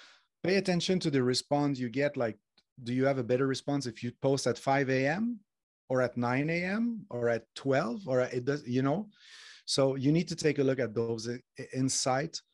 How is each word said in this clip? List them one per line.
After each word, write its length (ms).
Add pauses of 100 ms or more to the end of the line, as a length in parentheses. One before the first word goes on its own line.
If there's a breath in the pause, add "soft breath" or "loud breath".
(440 loud breath)
Pay 100
attention 460
to 100
the 100
response 600
you 80
get. 280
Like, 220 (460)
do 100
you 120
have 120
a 60
better 240
response 380
if 180
you 80 (100)
post 240
at 100
five 320
A 200
M 320 (480)
or 140
at 140
nine 320
A 140
M 480
or 180
at 140 (140)
twelve 500
or 140
it 240
does, 240
you 140
know? 260 (560 loud breath)
So 320
you 160
need 160
to 80
take 240
a 40
look 140
at 160
those 340
i-, 140 (160)
i-, 160
insights 680 (140 soft breath)